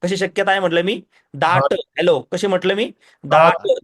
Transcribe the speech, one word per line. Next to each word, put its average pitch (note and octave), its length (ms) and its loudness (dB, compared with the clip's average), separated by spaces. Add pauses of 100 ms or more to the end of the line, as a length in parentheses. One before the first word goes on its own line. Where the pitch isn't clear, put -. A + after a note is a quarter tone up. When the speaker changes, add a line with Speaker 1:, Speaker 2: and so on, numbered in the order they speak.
Speaker 1:
कशी F#3 140 -4
शक्यता F#3+ 340 -2
आहे F#3+ 100 0
म्हटलं E3+ 220 0
मी? G3+ 180 -4 (340)
दाट. D#3+ 260 2
Speaker 2:
दाट. - 180 0
Speaker 1:
हॅलो, E3 400 0 (140)
कशी F#3 140 -4
म्हटलं F#3 280 0
मी? A3+ 160 -4 (340)
दाट, D#3 280 4
Speaker 2:
दाट. - 320 -2